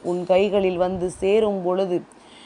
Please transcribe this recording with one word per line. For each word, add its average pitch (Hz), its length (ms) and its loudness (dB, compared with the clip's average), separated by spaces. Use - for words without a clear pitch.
உன் 180 220 -2
கைகளில் 190 520 2
வந்து 180 340 -2
சேரும் 202 500 0
பொழுது 180 360 -2